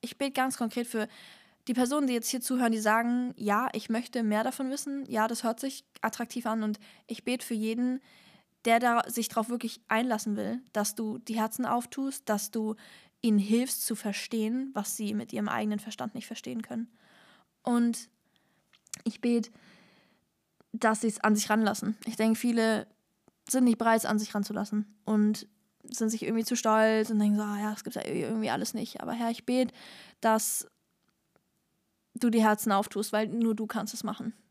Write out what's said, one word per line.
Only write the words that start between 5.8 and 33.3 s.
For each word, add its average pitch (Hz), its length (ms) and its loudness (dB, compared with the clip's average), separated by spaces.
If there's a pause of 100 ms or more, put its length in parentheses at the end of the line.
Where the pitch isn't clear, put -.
attraktiv 233 440 -4
an." 220 180 -2
Und 214 160 -2 (260)
ich - 180 -12
bete 247 220 -4
für - 80 -6
jeden, 233 480 0 (640)
der 226 140 6
da 233 280 2
sich 233 220 -4
drauf 226 200 -2
wirklich 233 380 -6
einlassen 220 480 0
will, 214 260 -4 (120)
dass 208 220 -2
du 220 240 -6
die 220 160 -8
Herzen 220 300 -2
auftust, 247 640 -4
dass 208 240 -2
du 220 240 -2 (460)
ihnen 214 180 6
hilfst 226 460 2
zu 220 100 -2
verstehen, 226 760 -4
was 208 240 -4
sie 208 160 -2
mit 208 180 -4
ihrem 208 160 -2
eigenen 214 320 -2
Verstand 214 360 -8
nicht 233 120 -10
verstehen 233 340 -10
können. 233 280 -8 (720)
Und 240 480 2 (960)
ich - 180 -4
bete, 240 300 2 (1200)
dass 220 300 2
sie 233 60 2
es 214 120 -2
an 214 160 6
sich 208 140 -2
ranlassen. 214 560 2
Ich 226 100 -6
denke, 220 240 2
viele 226 480 2 (640)
sind 254 160 4
nicht 226 120 6
bereit, 226 220 4
es - 60 -2
an 214 140 2
sich 214 140 -4
ranzulassen 208 520 -2 (200)
und 208 420 2 (360)
sind - 260 -2
sich 226 140 -4
irgendwie 226 220 0
zu 247 100 0
stolz 220 540 4
und 220 100 2
denken 208 180 6
so, 214 60 0
"Ah 208 160 -4
ja, 214 120 -2
das 208 120 -10
gibt's - 120 -8
ja - 100 -6
irgendwie 220 440 -2
alles 139 240 -2
nicht." - 280 -8
Aber - 120 -6
Herr, 233 160 -2
ich - 160 -6
bete, 254 280 2 (480)
dass - 460 2 (1500)
du 240 160 2
die 220 140 4
Herzen 214 280 4
auftust, 202 420 0
weil 214 140 0
nur 226 280 0